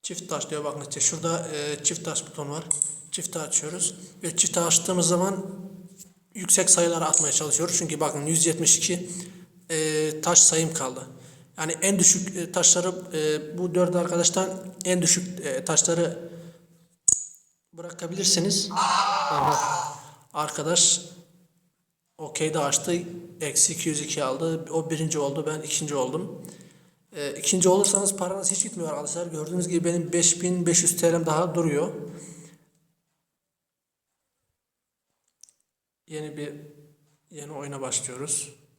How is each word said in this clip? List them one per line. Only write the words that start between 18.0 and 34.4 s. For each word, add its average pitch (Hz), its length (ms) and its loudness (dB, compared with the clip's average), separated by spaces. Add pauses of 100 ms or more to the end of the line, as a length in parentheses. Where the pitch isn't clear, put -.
Aha. - 1300 0 (340)
Arkadaş 151 680 2 (1160)
okey 156 360 -4
de 165 40 0
açtı. 160 440 0 (380)
Eksi 147 320 2
iki - 160 -2
yüz 147 120 0
iki 151 240 -2
aldı. 160 460 -2
O 160 200 -2
birinci 156 280 0
oldu. 147 280 0
Ben 151 160 -4
ikinci 151 320 -4
oldum. 135 520 -4 (680)
E, 143 220 -6
ikinci 185 300 2
olursanız 196 480 6
paranız 185 340 -2
hiç 202 120 0
gitmiyor 165 280 -4
arkadaşlar. 147 360 -4
Gördüğünüz 165 420 -4
gibi 165 160 0
benim 170 280 0
beş 170 300 2
bin 180 240 0
beş 165 160 4
yüz - 140 0
T 170 160 4
L'm 165 140 2
daha 160 280 2
duruyor. 160 380 0 (4000)